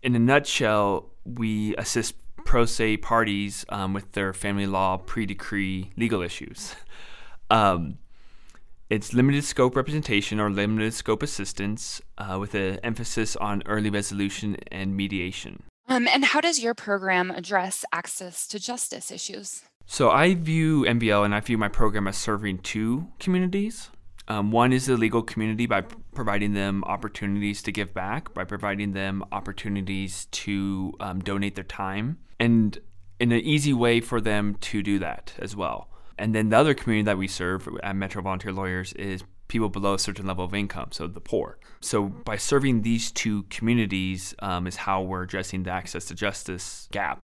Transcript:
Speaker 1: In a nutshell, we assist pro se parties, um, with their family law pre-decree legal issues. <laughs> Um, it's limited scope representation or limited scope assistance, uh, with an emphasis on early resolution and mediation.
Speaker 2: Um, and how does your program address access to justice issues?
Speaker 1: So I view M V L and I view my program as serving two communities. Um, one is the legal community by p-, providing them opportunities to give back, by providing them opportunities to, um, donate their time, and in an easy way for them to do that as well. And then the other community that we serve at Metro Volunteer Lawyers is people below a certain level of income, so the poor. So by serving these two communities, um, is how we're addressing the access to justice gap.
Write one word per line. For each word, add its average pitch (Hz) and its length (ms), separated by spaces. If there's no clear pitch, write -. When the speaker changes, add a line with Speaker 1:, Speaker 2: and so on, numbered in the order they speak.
Speaker 1:
In 127 100
a 117 60
nutshell, 107 880
we 107 540
assist - 360
pro 120 200
se 110 320
parties, 101 720
um, 98 220
with 98 200
their 98 220
family 101 340
law 95 300
pre-decree 98 1000
legal 110 240
issues. - 580
<laughs> - 60
Um, 95 480
it's 107 220
limited 139 300
scope 127 320
representation 131 640
or 104 120
limited 107 420
scope - 300
assistance, - 760
uh, 95 200
with 101 140
an 98 300
emphasis 113 520
on 101 300
early 104 240
resolution 101 680
and 98 240
mediation. 95 680
Speaker 2:
Um, 247 200
and 269 180
how 294 160
does 320 200
your 226 140
program 185 560
address 185 600
access 175 560
to 208 120
justice - 500
issues? 196 540
Speaker 1:
So 123 240
I 170 240
view 160 500
M 117 140
V 113 100
L 104 140
and 104 100
I 104 60
view 113 180
my 104 120
program 101 380
as 95 100
serving 104 420
two 117 480
communities. 185 680
Um, 104 220
one 117 240
is 127 140
the 127 100
legal 113 240
community 110 460
by 98 140
p-, - 140
providing 101 380
them 98 320
opportunities 101 760
to 107 100
give 101 220
back, 101 400
by 95 100
providing 101 500
them 98 380
opportunities 98 1000
to, 98 680
um, 95 200
donate 98 340
their 98 100
time, 98 540
and 113 400
in 120 120
an 117 100
easy 147 300
way 117 300
for 117 180
them 104 420
to - 200
do 101 160
that - 400
as 98 180
well. 73 360
And 107 160
then 110 160
the 110 80
other 147 160
community 107 320
that 101 140
we 95 80
serve 92 420
at 98 120
Metro 95 280
Volunteer 95 280
Lawyers 92 420
is 92 300
people 113 220
below 98 240
a 98 60
certain 98 260
level 92 200
of 92 100
income, 98 360
so - 140
the - 160
poor. - 380
So 107 260
by 101 320
serving 135 440
these 113 300
two 104 400
communities, 95 880
um, 90 260
is 90 120
how 95 260
we're 92 200
addressing 92 380
the 90 100
access 90 340
to - 100
justice 95 760
gap. 92 360